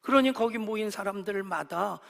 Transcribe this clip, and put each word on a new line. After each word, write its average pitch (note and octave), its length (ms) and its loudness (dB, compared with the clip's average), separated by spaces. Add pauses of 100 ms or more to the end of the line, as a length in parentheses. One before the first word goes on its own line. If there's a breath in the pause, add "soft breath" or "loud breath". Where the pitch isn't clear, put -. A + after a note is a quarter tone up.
그러니 C4 320 4
거기 A#3 260 0
모인 G#3+ 320 -2
사람들마다 F#3+ 1200 -4